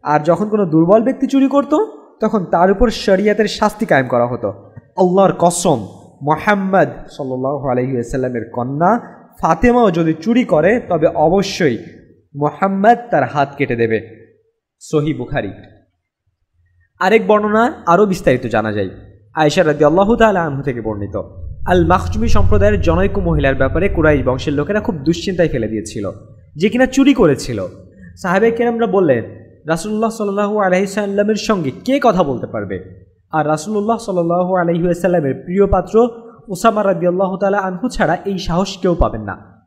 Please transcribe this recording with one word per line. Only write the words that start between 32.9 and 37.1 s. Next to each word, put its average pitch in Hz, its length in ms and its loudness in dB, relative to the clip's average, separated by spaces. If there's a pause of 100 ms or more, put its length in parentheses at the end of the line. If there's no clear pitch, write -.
আর 151 160 -2
রাসূলুল্লাহ 208 500 -2
সাল্লাল্লাহু 180 580 -2
আলাইহি 170 280 0
ওয়াসাল্লামের 175 500 0
প্রিয় 185 340 0
পাত্র 202 420 2 (380)
উসামা 214 360 0
রাদিয়াল্লাহু 185 540 0